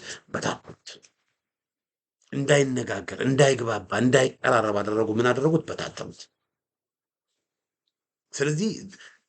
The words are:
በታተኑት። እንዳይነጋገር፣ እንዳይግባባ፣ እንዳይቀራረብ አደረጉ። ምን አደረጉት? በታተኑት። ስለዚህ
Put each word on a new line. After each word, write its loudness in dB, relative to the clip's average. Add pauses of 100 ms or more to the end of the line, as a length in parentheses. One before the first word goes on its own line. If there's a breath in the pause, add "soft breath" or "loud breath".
(280 loud breath)
በታተኑት። -8 (1400)
እንዳይነጋገር፣ 0
እንዳይግባባ፣ 2
እንዳይቀራረብ 2
አደረጉ። 0
ምን 2
አደረጉት? 2
በታተኑት። -10 (2250)
ስለዚህ -2 (580 loud breath)